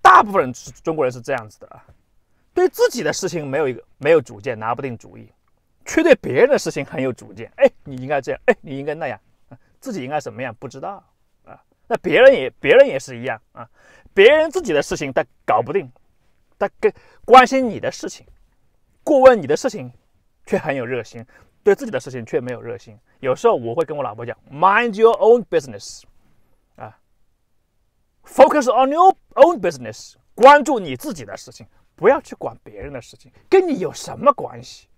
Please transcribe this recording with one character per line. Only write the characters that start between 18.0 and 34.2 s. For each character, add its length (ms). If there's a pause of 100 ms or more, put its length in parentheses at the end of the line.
情， 160 (800)
过 180
问 200
你 60
的 100
事 120
情 240 (540)
却 100
很 180
有 120
热 160
心， 220 (380)
对 120
自 100
己 60
的 100
事 100
情 140
却 160
没 120
有 100
热 160
心。 200 (220)
有 140
时 140
候 60
我 200
会 100
跟 120
我 60
老 120
婆 100
讲， 140 (120)
“Mind 440
your 220
own 280
business”， 600 (720)
啊， 220 (1300)
“Focus 460
on 200
your 260 (180)
own 260
business”， 540 (200)
关 280
注 160
你 160
自 180
己 120
的 120
事 140
情， 160 (300)
不 120
要 120
去 160
管 260
别 180
人 120
的 100
事 140
情， 160 (180)
跟 160
你 140
有 120
什 240
么 160